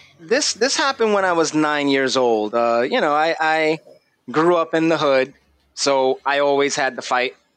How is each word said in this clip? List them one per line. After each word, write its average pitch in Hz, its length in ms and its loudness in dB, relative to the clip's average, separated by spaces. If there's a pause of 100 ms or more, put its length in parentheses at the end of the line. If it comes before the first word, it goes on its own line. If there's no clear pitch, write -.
(200)
this, 214 340 -2
this 262 220 -2
happened 262 380 0
when 190 120 2
I 180 80 2
was 160 220 0
nine 151 320 0
years 135 280 0
old. 110 380 0
Uh, 117 280 0
you 226 200 -2
know, 151 120 0
I, 156 260 0
I 156 400 0 (500)
grew 165 260 2
up 165 200 -2
in 160 140 2
the 160 80 0
hood, 135 360 0 (400)
so 135 520 0
I 143 140 0
always 143 360 0
had 131 220 -2
to 123 40 -10
fight. 127 340 -4 (220)